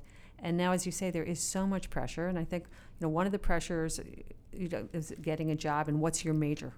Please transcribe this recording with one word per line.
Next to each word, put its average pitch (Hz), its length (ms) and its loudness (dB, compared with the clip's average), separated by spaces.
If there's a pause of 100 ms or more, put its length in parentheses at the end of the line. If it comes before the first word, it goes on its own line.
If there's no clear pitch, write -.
(400)
And 170 180 2
now, 180 160 4
as 180 120 2
you 180 60 0
say, 185 200 0
there 165 120 2
is 170 160 -2
so 190 260 0
much 190 240 0
pressure, 151 380 0
and 185 100 0
I 160 60 0
think, 170 220 -2 (340)
you 170 60 0
know, 160 40 2
one 170 160 4
of 196 60 2
the 196 80 2
pressures, 160 600 2 (520)
you 180 180 -4
know, 107 220 -2
is 156 300 -4
getting 156 300 0
a 151 40 2
job 151 320 2
and 151 140 2
what's 160 240 2
your 160 80 2
major. 147 440 0